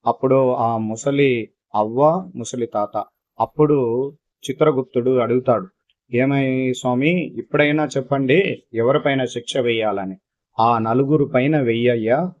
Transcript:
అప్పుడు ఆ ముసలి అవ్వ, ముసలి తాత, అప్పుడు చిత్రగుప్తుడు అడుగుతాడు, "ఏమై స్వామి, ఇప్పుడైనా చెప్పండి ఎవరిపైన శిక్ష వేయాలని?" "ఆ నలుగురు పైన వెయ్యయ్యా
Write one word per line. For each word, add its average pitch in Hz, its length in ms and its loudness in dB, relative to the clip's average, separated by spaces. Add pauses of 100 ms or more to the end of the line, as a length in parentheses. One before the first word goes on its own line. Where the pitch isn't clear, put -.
అప్పుడు 131 460 2
ఆ 117 240 0
ముసలి 117 720 0 (260)
అవ్వ, 147 640 0
ముసలి 120 300 -6
తాత, 104 380 -4 (360)
అప్పుడు 139 720 0 (400)
చిత్రగుప్తుడు 131 680 0
అడుగుతాడు, 123 480 0 (480)
"ఏమై 131 580 0
స్వామి, 131 540 0
ఇప్పుడైనా 147 720 0
చెప్పండి 139 680 0 (120)
ఎవరిపైన 135 500 0
శిక్ష 120 320 -8
వేయాలని?" 107 600 -2 (440)
"ఆ 117 180 4
నలుగురు 135 460 0
పైన 135 360 0
వెయ్యయ్యా 120 800 0